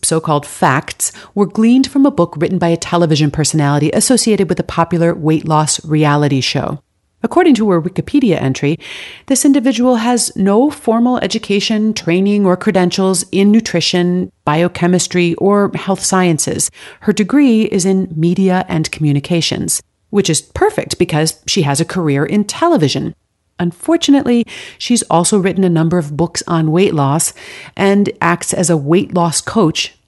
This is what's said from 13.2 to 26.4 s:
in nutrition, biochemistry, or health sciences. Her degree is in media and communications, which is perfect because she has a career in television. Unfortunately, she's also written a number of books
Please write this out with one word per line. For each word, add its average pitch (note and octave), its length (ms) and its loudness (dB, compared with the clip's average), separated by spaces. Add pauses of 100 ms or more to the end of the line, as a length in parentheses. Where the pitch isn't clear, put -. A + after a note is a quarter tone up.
in G3 200 4
nutrition, F3+ 800 0 (140)
biochemistry, F3 880 0
or G3+ 380 0
health F3+ 320 -4
sciences. F3+ 640 0 (300)
Her - 140 0
degree A3+ 500 2
is F#3+ 220 0
in F#3+ 300 0
media F3+ 540 2
and D#3+ 220 -2
communications, D3+ 880 -2 (300)
which G3 180 0
is D#3 140 -2
perfect - 560 -2
because D#3+ 480 0
she F#3 160 0
has C#3 180 2
a E3 40 -2
career D3+ 380 -2
in G#3 200 0
television. G3+ 720 0 (420)
Unfortunately, B3 880 0 (320)
she's A#3 260 0
also F3 360 2
written F#3 240 0
a F#3 60 4
number E3 280 2
of D3 200 -4
books E3+ 280 -4